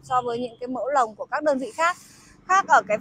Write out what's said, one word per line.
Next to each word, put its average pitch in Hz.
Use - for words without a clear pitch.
so 254
với 240
những 240
cái 247
mẫu 247
lồng 240
của 196
các 285
đơn 285
vị 233
khác. 330
Khác 381
ở 269
cái 214